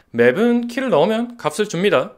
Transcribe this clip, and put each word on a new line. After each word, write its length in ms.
맵은 560
키를 220
넣으면 460
값을 320
줍니다. 500